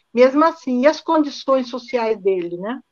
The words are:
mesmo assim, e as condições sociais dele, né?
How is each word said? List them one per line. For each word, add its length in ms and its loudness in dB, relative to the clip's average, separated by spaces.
mesmo 320 4
assim, 380 -2
e 40 6
as 140 2
condições 680 -2
sociais 520 -4
dele, 360 -2
né? 240 -10